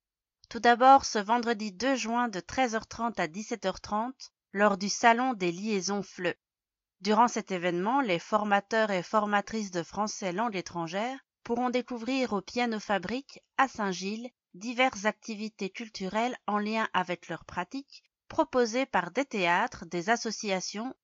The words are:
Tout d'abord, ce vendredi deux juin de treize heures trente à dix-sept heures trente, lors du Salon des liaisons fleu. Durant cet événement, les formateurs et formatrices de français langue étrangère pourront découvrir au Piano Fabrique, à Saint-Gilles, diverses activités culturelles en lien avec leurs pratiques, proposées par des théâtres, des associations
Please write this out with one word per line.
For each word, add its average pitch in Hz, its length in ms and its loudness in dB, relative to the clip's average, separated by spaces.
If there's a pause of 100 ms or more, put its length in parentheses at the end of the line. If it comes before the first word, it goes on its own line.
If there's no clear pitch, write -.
(480)
Tout 233 120 -8
d'abord, 247 440 8
ce - 140 -2
vendredi 214 540 0
deux 247 240 0
juin 233 320 -2
de 190 120 -6
treize 247 340 -2
heures 220 120 -4
trente 233 320 -6
à 180 80 0
dix-sept 208 380 -8
heures 185 160 0
trente, 226 520 -6 (200)
lors 202 240 4
du 196 120 -4
Salon 240 440 4
des 185 180 0
liaisons 196 520 -2
fleu. 175 320 -4 (680)
Durant 214 260 6
cet 226 240 -4
événement, 185 500 0
les 190 180 2
formateurs 208 720 0
et 180 120 0
formatrices 208 680 0
de 175 120 -2
français 208 480 -4
langue 214 240 -2
étrangère 185 640 -6 (240)
pourront 247 280 -2
découvrir 247 640 -2
au 190 80 -2
Piano 240 360 -2
Fabrique, 202 600 -4 (160)
à 269 100 4
Saint-Gilles, 202 640 -6 (240)
diverses 226 520 -2
activités 208 640 -6
culturelles 220 680 -6 (100)
en 208 120 -2
lien 214 340 -2
avec 180 360 -4
leurs 165 180 -10
pratiques, - 580 -10 (240)
proposées 254 580 0
par 180 240 -2
des 262 140 0
théâtres, 190 640 0
des 175 240 -4
associations 214 920 -2